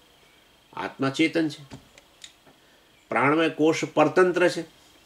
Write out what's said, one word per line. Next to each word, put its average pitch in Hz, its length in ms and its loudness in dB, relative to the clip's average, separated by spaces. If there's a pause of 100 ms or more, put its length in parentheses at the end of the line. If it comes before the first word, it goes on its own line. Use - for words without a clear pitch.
(720)
આત્મા 131 380 -6
ચેતન 160 380 -2
છે. - 380 -16 (1200)
પ્રાણમય 147 400 2
કોષ 151 360 0
પરતંત્ર 170 640 2
છે 175 120 -4 (460)